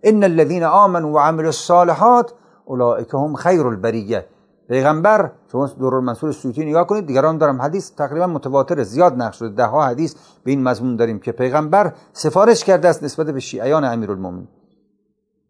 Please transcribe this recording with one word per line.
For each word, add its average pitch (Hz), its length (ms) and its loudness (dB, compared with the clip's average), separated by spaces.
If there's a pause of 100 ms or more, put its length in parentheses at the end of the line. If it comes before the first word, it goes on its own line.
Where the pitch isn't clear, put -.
«ان 208 220 4
الذين 165 400 2
آمنوا 170 480 2
وعملوا 160 340 2
الصالحات 175 880 2 (300)
اولئک 120 500 -2
هم 147 200 -2
خیر 170 320 2
البریة.» 110 600 -4 (420)
پیغمبر، 156 640 2 (220)
شما 135 140 -2
در 131 280 -4
المنصور 127 380 -4
سیوطی 139 320 -8
نگاه 160 220 2
کنید، 202 200 -2
دیگران 143 320 2
دارم، 139 240 0
حدیث 156 320 -6
تقریباً 151 320 -4
متواتره، 139 580 -2
زیاد 143 280 2
نقل 120 180 -4
شده، 117 180 -12
ده 110 180 0
ها 139 200 0
حدیث 147 280 -4 (300)
به 127 60 -4
این 139 120 0
مضمون 123 340 -2
داریم 113 220 -2
که 110 140 -8
پیغمبر 151 600 0 (200)
سفارش 220 520 2
کرده 180 240 4
است 156 140 0
نسبت 147 240 -6
به 139 140 -6
شیعیان 135 440 -2
امیرالمومنین: 95 640 -6 (1000)